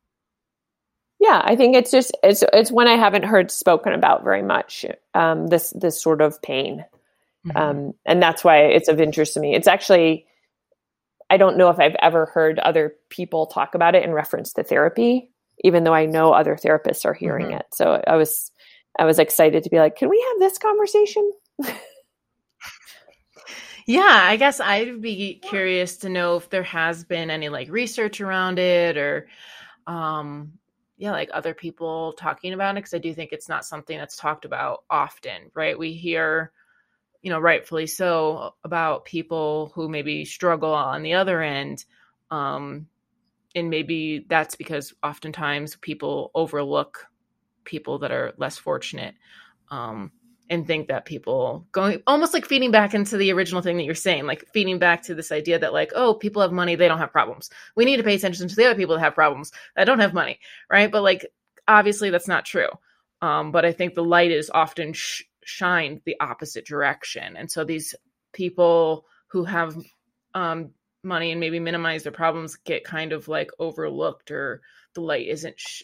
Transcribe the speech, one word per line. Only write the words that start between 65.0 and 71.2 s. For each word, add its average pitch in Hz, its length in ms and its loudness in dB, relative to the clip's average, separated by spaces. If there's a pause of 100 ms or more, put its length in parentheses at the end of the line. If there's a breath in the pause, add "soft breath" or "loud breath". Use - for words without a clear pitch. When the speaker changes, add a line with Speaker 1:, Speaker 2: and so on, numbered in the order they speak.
Speaker 2:
shined 170 600 -6
the 165 140 -8
opposite - 460 -10
direction. 143 720 -8
And 127 140 -14
so 160 120 -8
these 156 320 -10 (380)
people 170 720 0 (240)
who 180 160 -6
have, 170 320 -6 (580)
um, 165 380 -8 (300)
money 170 280 -6